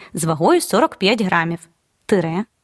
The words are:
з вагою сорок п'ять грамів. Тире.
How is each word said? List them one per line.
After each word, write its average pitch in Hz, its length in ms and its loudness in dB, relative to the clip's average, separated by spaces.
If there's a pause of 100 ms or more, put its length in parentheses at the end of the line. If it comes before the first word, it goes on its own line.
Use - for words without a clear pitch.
(140)
з 156 100 -4
вагою 165 380 2
сорок 285 340 0
п'ять 208 260 0
грамів. 170 380 -2 (460)
Тире. 175 400 -2 (180)